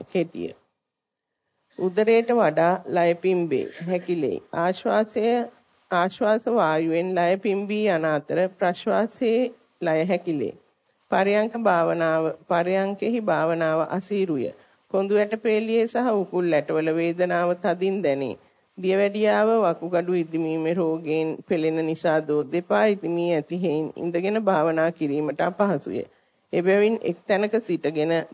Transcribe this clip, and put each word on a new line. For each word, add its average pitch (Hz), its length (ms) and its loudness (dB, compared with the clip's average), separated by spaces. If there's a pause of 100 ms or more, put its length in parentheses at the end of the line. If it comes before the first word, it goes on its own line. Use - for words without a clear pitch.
කෙටිය. 165 440 -4 (1300)
උදරයට 220 520 2
වඩා 175 440 4 (120)
ලය 170 280 2
පිම්බේ, 170 520 0 (140)
හැකිලේ. 170 560 -2 (180)
ආශ්වාසය, 208 720 0 (640)
ආශ්වාස 208 580 0
වායුවෙන් 165 640 2
ලය 175 240 2
පිම්බී 202 520 -2
යන 165 180 0
අතර 151 320 -2 (120)
ප්‍රශ්වාසයේ 220 920 0 (360)
ලය 160 240 0
හැකිලේ. 165 520 -2 (560)
පරයන්ක 202 460 0
භාවනාව, 165 680 2 (200)
පරයන්කෙහි 196 760 -2
භාවනාව 165 640 0
අසීරුය. 185 600 -2 (420)
කොඳු 196 240 0
ඇටපේලියේ 220 720 0
සහ 240 260 -2
උකුල් 180 380 0
ඇටවල 156 420 0
වේදනාව 175 640 0
තදින් 185 420 -2
දැනේ. 139 360 -2 (440)
දියවැඩියාව 202 680 2 (100)
වකුගඩු 175 560 0
ඉදිමීමේ 160 600 -2
රෝගයෙන් 160 560 -2 (120)
පෙළෙන 160 380 -2
නිසා 160 400 0
දෝ 151 240 0
දෙපා 175 420 0
ඉදිමී 175 440 0
ඇති 160 260 -2
හේයින් 156 380 -2
ඉඳගෙන 175 460 -2
භාවනා 165 500 2
කිරීමට 151 500 -4
අපහසුය. 180 640 -2 (500)
එබැවින් 202 480 2
එක් - 220 -4
තැනක 208 380 0
සිටගෙන 156 520 -2 (220)